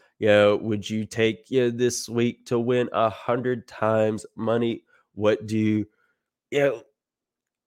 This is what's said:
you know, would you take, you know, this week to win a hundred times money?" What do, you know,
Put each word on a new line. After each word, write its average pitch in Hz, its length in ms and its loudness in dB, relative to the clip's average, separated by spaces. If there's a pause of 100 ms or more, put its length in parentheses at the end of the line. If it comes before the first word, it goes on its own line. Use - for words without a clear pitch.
(200)
you 104 80 0
know, 104 280 6
would 107 340 -4
you 110 160 -4
take, 113 460 -2
you 131 100 2
know, 120 80 2
this 120 380 -2
week 117 380 -2
to 123 120 -2
win 120 360 0
a 110 160 2
hundred 123 580 -4
times 110 580 0 (100)
money?" 117 480 -2 (300)
What 104 340 0
do, 107 380 0 (640)
you 139 100 -2
know, 135 220 2 (840)